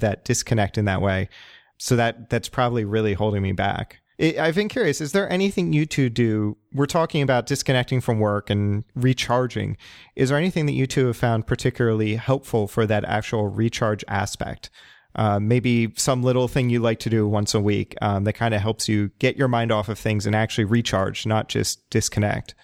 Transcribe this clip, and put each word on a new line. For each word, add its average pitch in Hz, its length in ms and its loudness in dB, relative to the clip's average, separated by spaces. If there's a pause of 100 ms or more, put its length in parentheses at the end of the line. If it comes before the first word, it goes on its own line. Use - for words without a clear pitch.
(100)
that - 160 -4
disconnect 110 500 0
in 107 80 2
that 95 160 0
way. 95 300 0 (460)
So - 200 0
that, 117 340 -2
that's 117 180 -2
probably 120 360 0
really 107 300 0
holding 104 280 0
me 95 80 0
back. 95 500 -4 (200)
I, 160 180 2
I've 156 160 0
been 208 140 0
curious, 202 320 -2
is 151 100 -6
there 196 200 0
anything 185 420 0
you 151 140 2
two 139 220 0
do? 107 480 0 (160)
We're 139 140 0
talking 165 340 0
about 127 260 2
disconnecting 127 540 0
from 113 200 0
work 104 280 0
and 104 360 0 (100)
recharging. 123 840 0 (380)
Is 131 140 2
there 143 100 2
anything 170 280 0
that 143 60 0
you 131 140 0
two 131 220 0
have 117 80 -2
found 113 320 0
particularly 110 640 0
helpful 117 540 -2
for 113 180 0
that 104 180 0
actual 104 440 -2
recharge 107 580 -2
aspect? - 640 -6 (460)
Uh, 104 240 2
maybe 117 560 2
some 127 260 0
little 127 260 2
thing 123 220 0
you 120 100 2
like 113 200 0
to 113 100 -4
do 110 180 4
once 104 260 0
a 110 60 2
week, 104 420 0
um, 101 220 0
that 104 100 2
kinda 113 240 0
helps 107 300 -2
you 104 300 2
get 127 180 0
your 135 120 2
mind 117 220 0
off 107 180 0
of 104 100 -6
things 104 280 -2
and 107 80 2
actually 110 300 0
recharge, 101 640 0
not 110 220 0
just - 420 -4
disconnect. - 720 -2